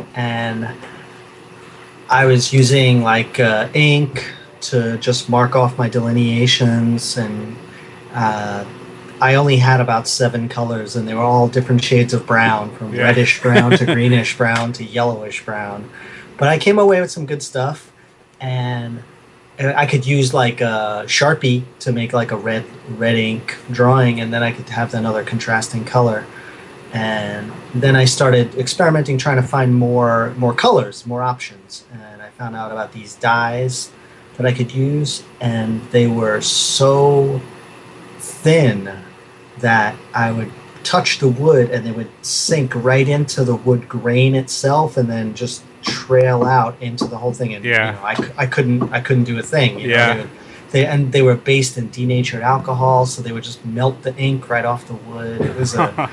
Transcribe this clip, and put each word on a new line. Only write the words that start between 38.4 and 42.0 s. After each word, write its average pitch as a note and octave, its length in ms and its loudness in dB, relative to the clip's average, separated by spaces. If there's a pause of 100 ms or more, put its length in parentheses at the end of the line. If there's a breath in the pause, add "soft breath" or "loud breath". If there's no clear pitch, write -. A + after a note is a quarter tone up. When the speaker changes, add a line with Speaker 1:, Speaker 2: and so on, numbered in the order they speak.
Speaker 1:
that A2+ 360 2 (200)
I A#2 180 -2
would A2+ 200 -6 (300)
touch - 360 0
the C3+ 100 2
wood C3 420 4
and A#2+ 140 -4
they A#2 60 -6
would A2 200 -8 (120)